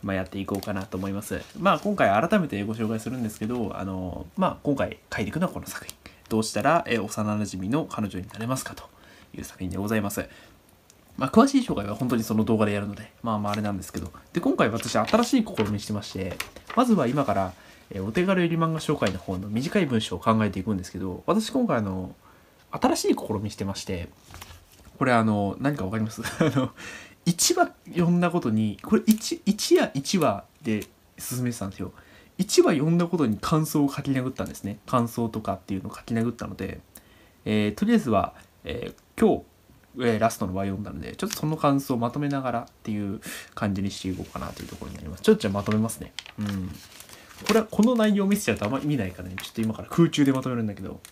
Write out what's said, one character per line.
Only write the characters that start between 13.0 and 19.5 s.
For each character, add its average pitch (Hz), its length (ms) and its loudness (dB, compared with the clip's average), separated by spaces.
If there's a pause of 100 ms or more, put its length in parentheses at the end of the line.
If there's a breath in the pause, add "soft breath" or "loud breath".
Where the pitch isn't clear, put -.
ま 113 120 -2
あ、 107 40 -2
ま 104 120 -2
あ、 - 20 -2
あ 104 40 -2
れ 107 60 -2
な 104 80 -2
ん 101 60 -4
で 90 60 -6
す - 100 -14
け - 80 -6
ど。 82 120 -8 (200 loud breath)
で、 175 80 0
今 277 160 2
回 147 140 4
私 113 260 -2
新 226 280 4
し 254 140 4
い 220 60 4
試 185 260 -2
み 104 100 -2
し - 60 -12
て 107 60 -4
ま 104 100 -4
し - 100 -12
て、 92 240 -6 (380)
ま 247 100 4
ず 240 100 6
は 151 120 4
今 139 180 2
か 101 100 0
ら、 95 180 0 (380 loud breath)
え 98 100 -6
ー、 95 40 -4
お 107 80 -4
手 180 140 2
軽 185 160 2
ゆ 170 60 2
り 165 80 0
漫 165 160 2
画 160 80 -4
紹 151 160 0
介 104 160 0
の 95 60 -6
方 95 200 -4
の 101 100 -6
短 127 300 0